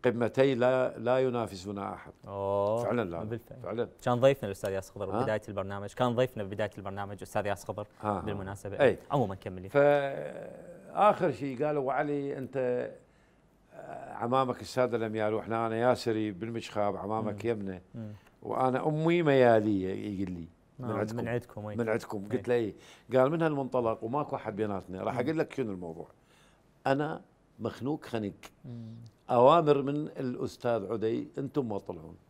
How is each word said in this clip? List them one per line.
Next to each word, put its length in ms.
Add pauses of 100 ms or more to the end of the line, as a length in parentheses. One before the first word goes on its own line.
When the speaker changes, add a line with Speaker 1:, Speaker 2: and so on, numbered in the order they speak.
Speaker 1:
قمتي 500
لا، 440
لا 200
ينافسنا 760
أحد. 180 (140)
Speaker 2:
أوه. 560
Speaker 1:
فعلا 280
لا، 140
Speaker 2:
بالفعل. 380
Speaker 1:
فعلا. 260 (160)
Speaker 2:
كان 100
ضيفنا 320
الأستاذ 240
ياس 200
خضر 200
Speaker 1:
ها؟ 100
Speaker 2:
ببداية 280
البرنامج، 440
كان 220
ضيفنا 300
ببداية 340
البرنامج 440
أستاذ 240
ياس 180
خضر 220 (160)
Speaker 1:
ها، 80
ها. 100
Speaker 2:
بالمناسبة. 600
Speaker 1:
إي. 180 (120)
Speaker 2:
عموما 240
كملي. 340
Speaker 1:
فآخر 1600
شيء 320
قالوا: 180
"أبو 80
علي، 480
أنت، 180 (1200)
آه، 380
عمامك 480
السادة 360
الأميال، 380
وإحنا 320
أنا 100
ياسري 540
بالمشخاب، 680
عمامك 500
Speaker 2:
مم. 40
Speaker 1:
يمنى. 320 (120)
Speaker 2:
مم. 180 (300)
Speaker 1:
وأنا 460
أمي 340
ميالية"، 960
يقول 120
لي. 160 (320)
Speaker 2:
نعم، 120
Speaker 1:
"من 60
عندكم. 200
Speaker 2:
من 120
عندكم، 380
إي. 100
Speaker 1:
من 120
عندكم". 420
Speaker 2:
إي. 60
Speaker 1:
قلت 120
له: 60
"إي". 200 (400)
قال: 160
"من 120
هالمنطلق 640
وماكو 320
أحد 200
بيناتنا، 460
راح 120
Speaker 2:
مم. 60
Speaker 1:
أقول 180
لك 140
شنو 200
الموضوع. 340 (800)
أنا 360 (360)
مخنوق 460
خنق. 280 (320)
Speaker 2:
مم. 300 (360)
Speaker 1:
أوامر 520
من 140
الأستاذ 960
عدي، 360 (100)
أنتم 300
ما 100
تطلعون". 380 (140)